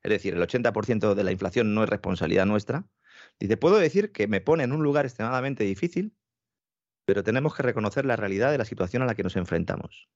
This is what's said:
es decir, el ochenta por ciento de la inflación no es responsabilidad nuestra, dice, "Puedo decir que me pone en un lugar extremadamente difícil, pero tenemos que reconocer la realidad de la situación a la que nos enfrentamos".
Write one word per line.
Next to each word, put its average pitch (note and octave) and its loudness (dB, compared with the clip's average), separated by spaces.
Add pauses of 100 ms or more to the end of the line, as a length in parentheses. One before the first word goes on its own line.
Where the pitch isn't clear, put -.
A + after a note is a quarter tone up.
es - -2
decir, F#2+ -2
el E2+ 0
ochenta A#2 0
por G#2+ -2
ciento G#2+ 2
de G2+ 0
la F#2 0
inflación F#2+ 0
no A2 2
es G2+ 0
responsabilidad F#2+ 0
nuestra, G#2 -2 (500)
dice, G#2 0
"Puedo F3 6
decir F#3 2
que G2+ 0
me G2+ 0
pone D3+ 2
en B2 -2
un D#3 0
lugar C#3+ 2
extremadamente B2 -4
difícil, F3 -4 (880)
pero G2 2
tenemos C3 0
que C#3+ -4
reconocer A2+ 0
la B2 2
realidad G#2 0
de C#3+ 0
la A2+ -2
situación A2 -2
a B2+ 0
la A#2 -2
que G2+ -4
nos F2+ -4
enfrentamos". - -4